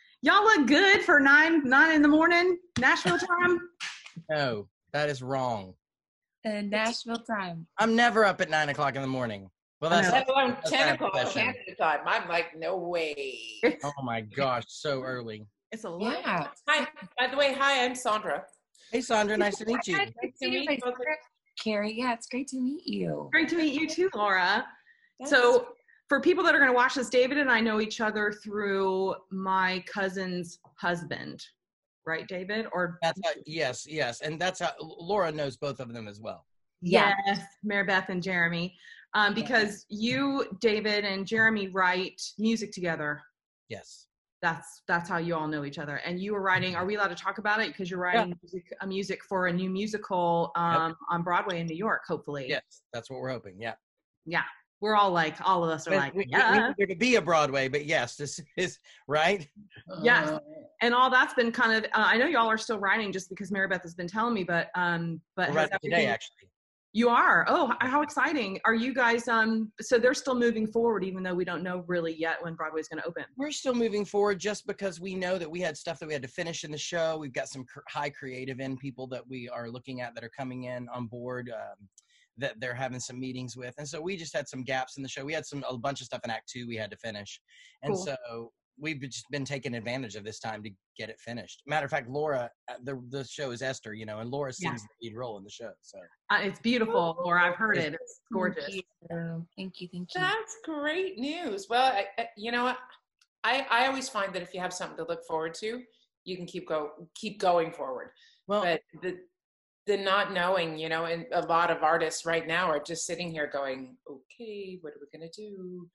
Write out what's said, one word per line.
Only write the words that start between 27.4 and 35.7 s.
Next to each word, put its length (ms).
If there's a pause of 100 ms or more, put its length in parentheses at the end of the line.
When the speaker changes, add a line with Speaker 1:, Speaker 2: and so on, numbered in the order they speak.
Speaker 1:
I 100
know 200
each 200
other 320 (100)
through 720 (160)
my 600
cousin's 680 (200)
husband, 640 (600)
right, 220
David? 440
Or 300
Speaker 2:
That's 220
how, 80 (140)
yes, 420
yes. 340
And 180
that's 200
how, 200
Laura 520
knows 260
both 220